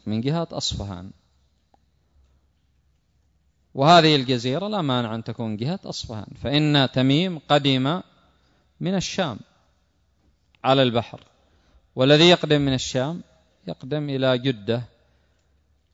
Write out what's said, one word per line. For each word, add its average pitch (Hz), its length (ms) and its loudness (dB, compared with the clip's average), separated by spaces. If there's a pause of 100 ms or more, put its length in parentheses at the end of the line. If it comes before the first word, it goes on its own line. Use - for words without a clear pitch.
من 110 160 -4
جهة 165 300 -4
أصفهان، 95 600 -8 (2500)
وهذه 156 420 6
الجزيرة 131 520 -2
لا 208 140 -4
مانع 123 340 -2
أن 113 80 -8
تكون 113 340 -8
جهة 147 280 -6
أصفهان، - 420 -12 (160)
فإن 147 500 2
تميم 143 460 0 (100)
قدم 139 520 2 (800)
من 175 160 -4
الشام 165 440 -4 (1200)
على 135 200 4
البحر، 117 400 -2 (720)
والذي 147 340 6
يقدم 151 320 4
من 135 120 0
الشام 135 480 -4 (460)
يقدم 147 420 -8
إلى 131 280 0
جدة، 120 460 -2 (1080)